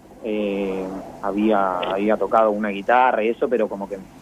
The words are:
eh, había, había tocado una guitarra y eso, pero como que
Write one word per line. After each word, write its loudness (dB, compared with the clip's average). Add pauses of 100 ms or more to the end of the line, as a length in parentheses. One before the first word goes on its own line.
(240)
eh, -2 (380)
había, 2
había 0
tocado 2
una -2
guitarra 2
y 2
eso, -2
pero 0
como -8
que -8 (260)